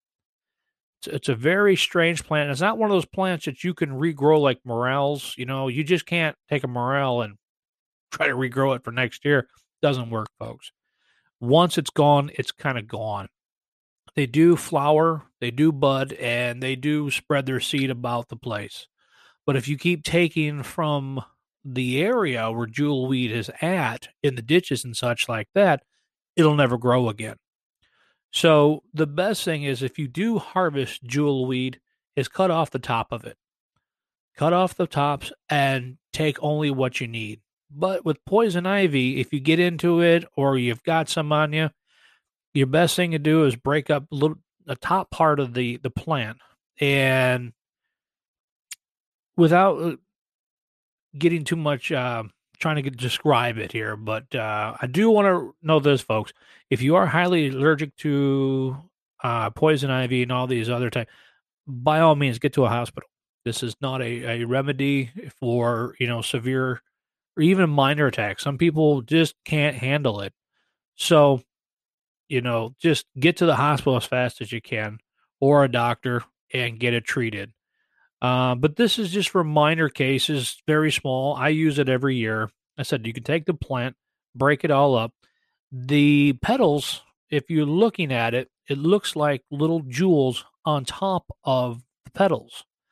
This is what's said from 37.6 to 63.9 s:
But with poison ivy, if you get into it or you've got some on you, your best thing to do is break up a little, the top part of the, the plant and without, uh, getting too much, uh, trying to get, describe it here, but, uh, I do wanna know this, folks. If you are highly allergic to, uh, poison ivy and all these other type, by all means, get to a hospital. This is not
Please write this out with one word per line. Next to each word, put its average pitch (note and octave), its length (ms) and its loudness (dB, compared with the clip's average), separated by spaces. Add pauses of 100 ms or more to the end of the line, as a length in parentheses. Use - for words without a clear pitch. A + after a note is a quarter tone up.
But F3+ 340 -2
with D#3 200 -2
poison F#3 420 2
ivy, D3 540 2
if - 120 -6
you D3 80 -2
get D#3+ 200 2
into E3+ 400 2
it E3+ 240 4 (120)
or C#3 220 2
you've A#2+ 240 -2
got D#3+ 260 0
some D3+ 240 -2
on D3+ 200 2
you, D#3 180 0 (840)
your C3+ 120 4
best D#3+ 300 2
thing F3 160 0
to D#3+ 60 0
do D#3 260 4
is B2 120 2
break C#3+ 340 -2
up C#3+ 200 0
a - 40 -12
little, D3+ 240 0 (280)
the - 100 -8
top - 340 -2
part D3+ 300 2
of B2 140 -4
the, A#2+ 240 -2
the B2+ 120 -8
plant A#2+ 480 -6 (420)
and C3 720 2 (1800)
without, E3+ 440 4
uh, E3 160 -6 (1200)
getting E3 280 0
too E3 120 -2
much, D3 360 -4
uh, B2 320 -4 (340)
trying D#3 180 -2
to C#3+ 60 -2
get, C3+ 140 -6
describe A#2+ 640 0
it - 140 -8
here, G#2+ 240 -6
but, A2 380 -8
uh, A2 460 -4
I B2 60 -6
do F#3 240 2
wanna F#3+ 400 2 (120)
know D#3 180 4
this, C#3 200 4
folks. A2 320 -4 (380)
If A#2 120 0
you D3 140 4
are F#3+ 100 4
highly E3 420 2
allergic C#3+ 500 0
to, C3+ 800 0 (460)
uh, A#2 280 -2
poison C#3+ 400 2
ivy B2+ 320 0
and B2 100 -2
all B2+ 140 -2
these A#2+ 240 -2
other A#2+ 200 -2
type, A#2+ 180 -6 (580)
by D3 340 0
all D#3+ 160 6
means, C3+ 220 -2
get - 160 0
to C3+ 100 4
a A#2 40 4
hospital. A#2+ 400 -6 (360)
This A#2 180 -6
is A2+ 180 -8
not C3 220 -4